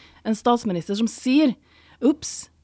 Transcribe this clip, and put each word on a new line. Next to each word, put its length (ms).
En 100
statsminister 640
som 100
sier, 480
«Ups, 460